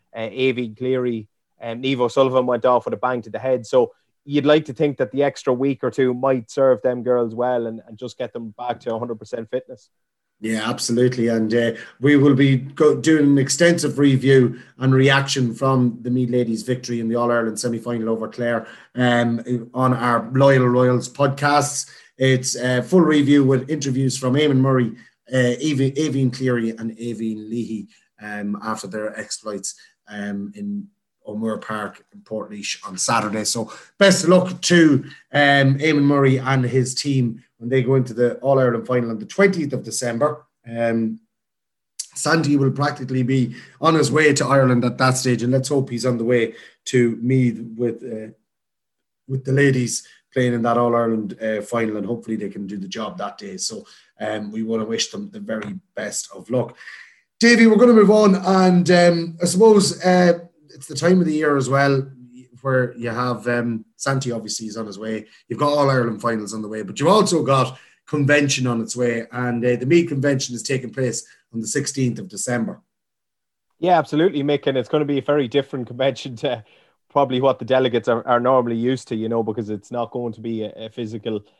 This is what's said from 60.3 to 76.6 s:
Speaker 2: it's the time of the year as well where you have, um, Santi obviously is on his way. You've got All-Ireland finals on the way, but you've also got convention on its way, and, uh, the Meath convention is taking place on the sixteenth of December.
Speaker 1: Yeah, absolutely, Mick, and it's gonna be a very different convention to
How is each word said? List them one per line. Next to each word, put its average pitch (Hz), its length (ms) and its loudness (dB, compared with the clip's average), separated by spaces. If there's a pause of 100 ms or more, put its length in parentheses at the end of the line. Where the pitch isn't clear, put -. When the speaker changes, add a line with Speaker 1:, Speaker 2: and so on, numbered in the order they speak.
Speaker 2:
it's - 140 -20
the 151 80 -12
time 175 240 4
of 170 80 2
the 156 80 -2
year 151 220 2
as 127 120 -2
well 139 400 2 (520)
where 131 340 0
you 117 140 -6
have, 117 380 -4
um, 120 360 -2 (120)
Santi 131 360 -4
obviously 110 360 -8
is 107 100 -12
on 110 80 -8
his 98 140 -14
way. 110 260 -8 (220)
You've 120 100 -8
got 147 160 0
All-Ireland 131 480 0
finals 107 320 -4
on 110 80 -8
the 107 60 -10
way, 107 160 -8
but 98 160 -10
you've 147 100 2
also 185 320 4
got 131 380 0 (260)
convention 143 640 0
on 117 140 -2
its - 140 -8
way, 120 360 -2
and, 120 340 -4
uh, 123 120 2
the 127 100 -6
Meath 170 220 4
convention 139 440 -2
is 113 80 -8
taking 123 300 -4
place 120 340 -4 (300)
on 113 40 -6
the 110 60 -6
sixteenth 127 540 -4
of 98 80 -12
December. 107 520 -6 (1000)
Speaker 1:
Yeah, 175 180 4
absolutely, 151 460 0
Mick, 143 240 0
and 139 100 0
it's - 120 -4
gonna 151 160 0
be 143 120 0
a 131 60 -4
very 147 240 0
different 131 400 -4
convention 127 480 -4
to 120 280 -6 (460)